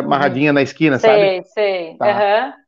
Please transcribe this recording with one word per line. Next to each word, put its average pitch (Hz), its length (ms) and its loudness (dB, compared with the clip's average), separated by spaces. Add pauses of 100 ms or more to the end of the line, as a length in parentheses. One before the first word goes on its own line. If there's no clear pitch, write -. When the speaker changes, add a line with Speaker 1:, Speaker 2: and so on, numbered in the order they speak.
Speaker 1:
Uhum. - 20 -8
Speaker 2:
amarradinha 143 460 0
na 143 80 2
esquina, 135 380 0
Speaker 1:
Sei, - 0 -
Speaker 2:
sabe? 202 360 2 (180)
Speaker 1:
sei. 185 440 -4
Speaker 2:
Tá. - 80 -4
Speaker 1:
Aham. 208 480 0 (140)